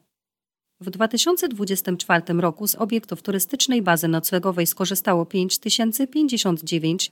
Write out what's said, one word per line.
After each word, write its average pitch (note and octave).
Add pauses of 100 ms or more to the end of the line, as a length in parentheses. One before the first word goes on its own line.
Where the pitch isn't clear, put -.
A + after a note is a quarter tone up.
(800)
W F#3
dwa F#3+
tysiące E4+
dwudziestym F#3+
czwartym E3+
roku F3
z -
obiektów A3
turystycznej A#3
bazy E3+
noclegowej F3
skorzystało F3+
pięć F#3
tysięcy A3+
pięćdziesiąt A#3+
dziewięć E3